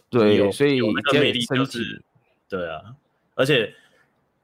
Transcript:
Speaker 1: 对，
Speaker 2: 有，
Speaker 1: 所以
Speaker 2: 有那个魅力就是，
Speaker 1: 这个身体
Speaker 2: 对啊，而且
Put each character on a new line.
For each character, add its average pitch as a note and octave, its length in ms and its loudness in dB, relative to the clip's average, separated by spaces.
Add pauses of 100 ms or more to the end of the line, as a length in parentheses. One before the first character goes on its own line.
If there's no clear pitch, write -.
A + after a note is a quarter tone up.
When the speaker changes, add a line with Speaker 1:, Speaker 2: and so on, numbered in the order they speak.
Speaker 1:
对， G#2+ 260 4
Speaker 2:
有， G2 160 2
Speaker 1:
所 C#3+ 160 0
以 C#3 80 2
Speaker 2:
有 A2+ 160 0
那 B2+ 120 -2
个 C#3+ 160 2
魅 B2+ 120 2
力 B2 80 -2
就 B2 60 -4
是， C3+ 100 -4
Speaker 1:
这 - 20 0
个 C3+ 80 0
身 A#2+ 180 -8
体 - 220 -12 (440)
Speaker 2:
对 F2 200 -8
啊， G2 260 -14 (400)
而 C3+ 100 0
且 B2+ 280 0 (720)